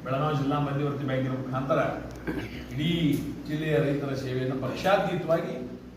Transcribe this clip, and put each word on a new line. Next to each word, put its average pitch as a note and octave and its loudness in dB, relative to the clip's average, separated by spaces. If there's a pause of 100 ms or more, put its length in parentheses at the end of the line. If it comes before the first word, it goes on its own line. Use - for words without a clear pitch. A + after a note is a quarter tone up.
ಬೆಳಗಾವಿ C#3+ 0
ಜಿಲ್ಲಾ C#3 2
ಮಧ್ಯವರ್ತಿ C#3 0
ಬ್ಯಾಂಕಿನ C3 0
ಮುಖಾಂತರ C3+ 0 (880)
ಇಡೀ D#3 4 (340)
ಜಿಲ್ಲೆಯ D3+ 2
ರೈತರ C#3 2
ಸೇವೆಯನ್ನು B2+ -2
ಪಕ್ಷಾತೀತವಾಗಿ E3+ 2 (160)